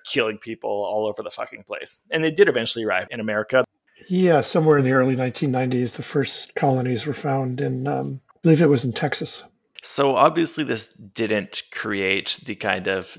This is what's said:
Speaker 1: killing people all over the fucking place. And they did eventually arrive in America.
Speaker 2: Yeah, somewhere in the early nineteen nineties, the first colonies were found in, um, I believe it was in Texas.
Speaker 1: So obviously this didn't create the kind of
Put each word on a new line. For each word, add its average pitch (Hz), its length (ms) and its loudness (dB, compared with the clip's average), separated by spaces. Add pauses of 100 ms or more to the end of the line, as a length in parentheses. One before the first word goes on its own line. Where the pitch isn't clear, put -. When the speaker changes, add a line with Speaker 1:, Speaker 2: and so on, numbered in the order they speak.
Speaker 1:
killing 110 320 -2
people 113 320 -10
all 104 380 -2
over 104 140 -4
the 95 80 -12
fucking 110 340 -12
place. - 360 -12 (120)
And 160 120 0
they 160 80 2
did 180 180 6
eventually 117 360 -2
arrive 92 260 -2
in - 80 -10
America. 110 440 0 (460)
Speaker 2:
Yeah, 180 320 4
somewhere 156 380 4
in 135 40 2
the 127 100 2
early 131 220 4
nineteen 127 360 -2
nineties, 127 420 0
the 131 100 -12
first - 520 -4
colonies 127 500 0
were 147 80 -4
found 135 480 -4
in, 131 260 -4
um, 135 320 -4 (160)
I - 60 -20
believe 160 200 6
it 160 60 6
was 139 160 4
in 120 100 -2
Texas. - 500 -6 (420)
Speaker 1:
So 139 300 0
obviously 160 480 4
this 123 240 -4
didn't 107 760 -4 (100)
create 98 720 -2
the - 100 -8
kind 95 320 -2
of 95 320 -4